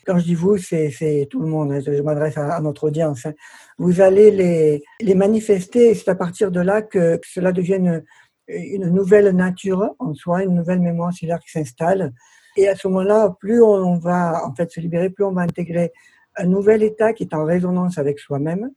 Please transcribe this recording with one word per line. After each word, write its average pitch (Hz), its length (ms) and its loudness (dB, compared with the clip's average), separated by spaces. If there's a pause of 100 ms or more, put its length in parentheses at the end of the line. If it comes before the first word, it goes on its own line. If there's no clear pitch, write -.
quand 185 140 0
je 170 60 -2
dis 170 100 0
vous, 190 220 2
c'est, 156 340 -4
c'est 147 380 -2
tout 262 100 -8
le 156 80 -4
monde, 156 240 -2
hein, 143 140 -4
je, 147 80 -4
je 143 80 -2
m'adresse 151 360 -2
à, 151 180 -4
à 160 60 -6
notre 151 240 -6
audience, 151 400 -2
hein. 156 80 -8 (440)
Vous 175 240 2
allez 202 300 8
les, 160 520 0 (160)
les 196 160 2
manifester 214 720 2
et 214 60 4
c'est 180 140 -6
à 180 60 0
partir 185 360 -4
de 175 80 -2
là 196 220 0
que, 170 360 0
que - 100 -10
cela 185 240 -2
devienne 180 520 -2 (440)
une, 190 360 -8
une 170 60 -2
nouvelle 196 460 4
nature 185 640 -2
en 165 140 -6
soi, 175 300 -4
une 185 120 0
nouvelle 175 240 -2
mémoire 170 340 -2
cellulaire 165 260 -6
qui - 120 -20
s'installe. 160 640 -4 (440)
Et 196 100 4
à 196 80 0
ce 196 120 -8
moment-là, 190 520 2
plus 233 220 2
on, 220 80 8
on 185 280 2
va 170 480 -2
en 151 100 -10
fait 170 160 -4
se - 80 -12
libérer, 170 300 -2
plus 196 140 -4
on 196 80 -2
va 180 100 -2
intégrer 170 500 -4 (460)
un 185 80 -4
nouvel 202 380 4
état 220 300 0
qui 220 100 -6
est 180 100 -8
en 156 120 -2
résonance 180 520 -2
avec 143 220 -4
soi-même. 165 580 -6